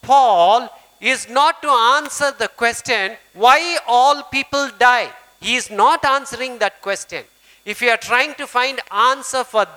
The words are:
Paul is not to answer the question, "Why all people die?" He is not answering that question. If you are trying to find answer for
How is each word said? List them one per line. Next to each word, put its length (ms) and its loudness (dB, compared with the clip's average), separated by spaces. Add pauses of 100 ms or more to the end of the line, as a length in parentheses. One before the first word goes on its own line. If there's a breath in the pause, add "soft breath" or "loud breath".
Paul 680 4 (300 loud breath)
is 300 -4
not 320 0
to 80 -4
answer 640 0
the 160 -4
question, 720 -4 (160)
"Why 520 2
all 380 2
people 460 -6 (100)
die?" 320 2 (280)
He 160 -4
is 140 -6
not 360 0
answering 540 -4
that 220 -4
question. 440 -8 (400 soft breath)
If 160 -10
you 80 0
are 80 2
trying 380 -2
to 120 -10
find 420 -4
answer 540 -2
for 340 -2